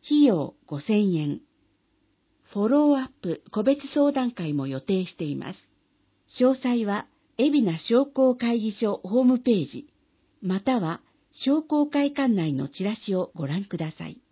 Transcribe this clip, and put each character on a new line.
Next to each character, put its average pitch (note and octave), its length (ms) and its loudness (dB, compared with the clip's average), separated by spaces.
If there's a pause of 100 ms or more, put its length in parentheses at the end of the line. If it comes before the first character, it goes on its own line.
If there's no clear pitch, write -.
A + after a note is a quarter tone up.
費 D4 200 4
用 E3 300 2 (120)
五 C#3+ 140 -8
千 G#3 340 2
円。 D3+ 260 -2 (1120)
フ G3+ 140 -2
ォ - 20 0
ロ D4 240 4
ー C4+ 100 0
ア C4 40 -8
ッ - 20 -16 (140)
プ E3+ 280 -6
個 G#3+ 120 -4
別 C#4 180 2 (140)
相 C#4+ 180 4
談 B3+ 180 -2
会 E3+ 220 -6
も C#3 140 -2
予 C3+ 140 -6
定 F#3 260 -2
し - 100 -16
て E3+ 80 -8
い C#3+ 120 -4
ま D#3 180 -10
す。 - 40 -20 (800)
詳 B3+ 160 4
細 B3 300 0
は、 G#3 220 -4 (320)
海 C#4+ 240 4
老 F#3 100 2
名 E3 60 -4
商 A#3+ 260 2
工 C4 320 2
会 A#3 240 -2
議 G#3+ 120 -4
所 G#3 320 -4
ホ A3 180 2
ー - 20 2
ム B3 140 6
ペ B3 140 2
ー F3 180 0
ジ、 - 180 -14 (540)
ま F#3+ 180 -4
た B3+ 200 0
は E3 200 -4 (320)
商 D4 300 0
工 D4 240 0
会 C#4+ 260 0
館 C#4 220 -2
内 D#3+ 180 0
の C#3 160 -4
チ - 160 -8
ラ G#3 100 -2
シ G#3 200 -6
を F3+ 200 -2
ご D#3+ 120 -6
覧 E3+ 180 -4
く F3+ 140 -8
だ D#3+ 140 -6
さ E3+ 140 -14
い。 E3 120 -16 (140)